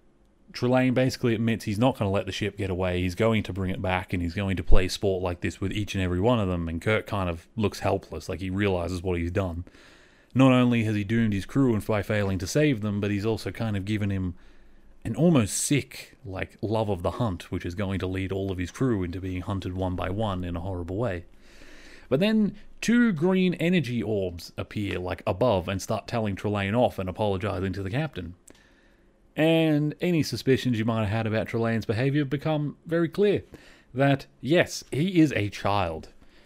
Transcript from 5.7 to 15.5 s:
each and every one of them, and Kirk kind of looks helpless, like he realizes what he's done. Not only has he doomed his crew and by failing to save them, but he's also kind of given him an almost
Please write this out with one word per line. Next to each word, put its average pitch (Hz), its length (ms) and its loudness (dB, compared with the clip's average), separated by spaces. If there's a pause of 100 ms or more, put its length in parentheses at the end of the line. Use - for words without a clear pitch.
each 101 200 -4
and 98 80 -2
every 90 200 0
one 117 180 4
of 98 80 0
them, 85 220 -2
and 82 120 -6
Kirk 107 240 -2
kind 95 240 -2
of 85 180 -8 (100)
looks 101 220 -2
helpless, 95 500 -4
like 87 100 -8
he 92 100 -6
realizes 92 540 0
what 90 160 -2
he's 85 100 -2
done. 90 360 -4 (680)
Not 131 160 8
only 123 320 4
has 107 100 0
he 104 100 0
doomed 113 300 0
his 95 140 -2
crew 135 260 2
and 101 100 -2
by 107 200 0
failing 101 360 0
to 92 60 -6
save 147 360 2
them, 104 200 -2
but 101 80 0
he's 101 160 -2
also 110 240 -2
kind 110 260 -4
of 95 100 -4
given 104 260 -2
him 95 240 -2 (680)
an - 120 -6
almost 147 420 4